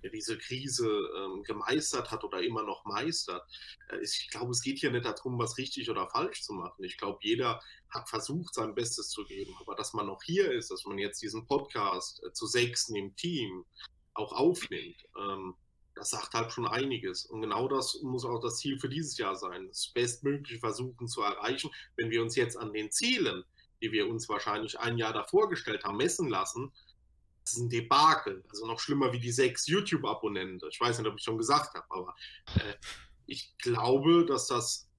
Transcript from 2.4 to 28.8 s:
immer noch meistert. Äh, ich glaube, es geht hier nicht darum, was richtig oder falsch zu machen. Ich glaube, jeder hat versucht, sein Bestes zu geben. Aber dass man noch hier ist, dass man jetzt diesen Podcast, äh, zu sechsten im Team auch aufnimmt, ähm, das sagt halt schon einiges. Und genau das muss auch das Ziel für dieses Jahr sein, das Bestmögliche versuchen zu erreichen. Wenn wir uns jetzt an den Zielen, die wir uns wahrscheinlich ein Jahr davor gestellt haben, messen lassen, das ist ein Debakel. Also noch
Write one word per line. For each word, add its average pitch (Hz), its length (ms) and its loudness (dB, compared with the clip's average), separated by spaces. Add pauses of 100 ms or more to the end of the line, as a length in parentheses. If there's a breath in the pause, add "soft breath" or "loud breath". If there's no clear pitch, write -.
immer 107 220 0
noch 98 200 -6
meistert. 104 580 -2 (460 loud breath)
Äh, 98 140 -6
ich - 280 -4
glaube, 120 200 -4
es 120 100 2
geht 135 180 -2
hier 151 120 2
nicht 120 160 0
darum, 123 320 -4
was 113 180 0
richtig 131 320 -6
oder 98 220 -2
falsch 151 320 -2
zu - 100 -8
machen. 90 320 -8
Ich 90 140 -10
glaube, 98 240 -4
jeder 117 400 2 (260 loud breath)
hat - 220 -6
versucht, 143 440 -4
sein 110 200 -2
Bestes 117 340 -2
zu 107 160 -6
geben. 98 360 -8
Aber 101 140 -8
dass 104 200 -6
man 104 120 0
noch 98 160 -6
hier 175 300 4
ist, 117 180 -2
dass - 140 -6
man 101 140 -6
jetzt 101 240 -4
diesen 110 240 -6
Podcast, 104 800 0
äh, - 60 -10
zu - 140 -6
sechsten 120 500 2
im 98 200 -6
Team 110 480 -4 (500 loud breath)
auch 107 180 -4
aufnimmt, 123 680 0 (160)
ähm, 98 360 -6 (400)
das 101 160 -4
sagt - 240 -6
halt 117 180 0
schon 120 140 -2
einiges. 117 600 -2
Und 110 160 -6
genau 110 260 0
das 131 340 0
muss 127 220 -2
auch 120 160 -2
das 117 160 -2
Ziel 135 220 -2
für 131 100 -2
dieses 147 300 -4
Jahr 95 180 0
sein, 92 320 -6
das - 260 -4
Bestmögliche 123 640 0
versuchen 120 500 -2
zu 117 140 -2
erreichen. 104 480 0 (260 loud breath)
Wenn 113 140 0
wir 113 120 4
uns 117 140 0
jetzt 117 200 4
an 110 160 -6
den 107 180 -2
Zielen, 170 540 2 (380 soft breath)
die 110 100 0
wir 104 160 4
uns 113 200 -2
wahrscheinlich 107 500 -2
ein 117 180 0
Jahr 113 160 2
davor 180 360 4
gestellt 117 360 -2
haben, 98 120 -2
messen 156 320 2
lassen, 107 440 -2 (720 soft breath)
das - 100 -2
ist 120 60 -2
ein 120 100 0
Debakel. 120 800 4
Also 107 180 -8
noch 113 140 -2